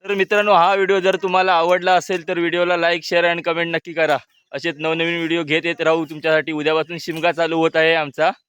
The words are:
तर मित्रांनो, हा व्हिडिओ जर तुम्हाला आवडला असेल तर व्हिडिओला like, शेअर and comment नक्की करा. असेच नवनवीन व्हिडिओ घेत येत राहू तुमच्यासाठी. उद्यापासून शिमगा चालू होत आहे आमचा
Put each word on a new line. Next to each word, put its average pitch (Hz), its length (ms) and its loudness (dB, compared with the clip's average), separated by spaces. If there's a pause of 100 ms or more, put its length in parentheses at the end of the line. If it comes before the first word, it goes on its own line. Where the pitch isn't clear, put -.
तर 196 100 -4
मित्रांनो, 208 400 2
हा 180 220 6
व्हिडिओ 196 240 2
जर 185 160 2
तुम्हाला 185 380 0
आवडला 180 400 2
असेल 175 340 -2
तर 180 120 -4
व्हिडिओला 175 360 0
like, 170 280 0
शेअर 170 300 0
and 170 140 -6
comment 170 280 -2
नक्की 165 180 -6
करा. 151 240 0 (340)
असेच 147 260 -6
नवनवीन 165 380 -2
व्हिडिओ 165 280 -2
घेत 156 220 -2
येत 170 160 -4
राहू 160 240 0
तुमच्यासाठी. 156 460 -2
उद्यापासून 156 460 -2
शिमगा 165 340 -2
चालू 165 260 -2
होत 160 180 0
आहे 160 180 4
आमचा 156 380 0 (180)